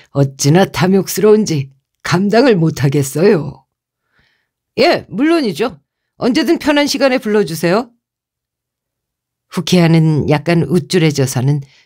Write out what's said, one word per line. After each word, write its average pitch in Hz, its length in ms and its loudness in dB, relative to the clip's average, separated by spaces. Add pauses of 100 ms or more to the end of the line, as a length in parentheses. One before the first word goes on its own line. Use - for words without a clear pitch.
(100)
어찌나 143 560 0
탐욕스러운지 196 1040 0 (320)
감당을 208 540 0
못하겠어요. 147 1080 -2 (1120)
예, 247 300 0
물론이죠. 247 680 -2 (380)
언제든 269 420 0
편한 294 280 0
시간에 262 320 0
불러주세요. 202 720 -2 (1600)
후키아는 160 800 2
약간 165 320 0
우쭐해져서는 143 960 -2 (260)